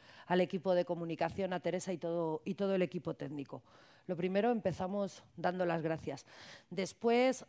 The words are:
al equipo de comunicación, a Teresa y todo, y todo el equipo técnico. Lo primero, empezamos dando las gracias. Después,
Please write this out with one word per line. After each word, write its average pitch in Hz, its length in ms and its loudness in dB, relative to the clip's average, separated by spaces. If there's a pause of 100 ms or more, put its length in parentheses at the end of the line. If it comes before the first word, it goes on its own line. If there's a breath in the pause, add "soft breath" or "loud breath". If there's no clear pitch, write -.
(260 loud breath)
al 180 140 4
equipo 180 340 2
de 175 100 4
comunicación, 170 680 -2
a 180 80 -2
Teresa 180 320 -2
y 175 60 -4
todo, 165 460 -2
y 190 100 -4
todo 196 200 0
el 185 80 4
equipo 170 320 -2
técnico. 139 480 -10 (460 soft breath)
Lo 180 80 -2
primero, 190 340 2
empezamos 196 720 -2 (140)
dando 180 280 0
las 165 160 2
gracias. 151 460 -4 (420 loud breath)
Después, 233 800 2